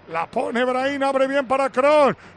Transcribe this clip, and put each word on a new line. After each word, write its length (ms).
la 180
pone 380
Brahim, 400
abre 240
bien 180
para 240
Kroos, 460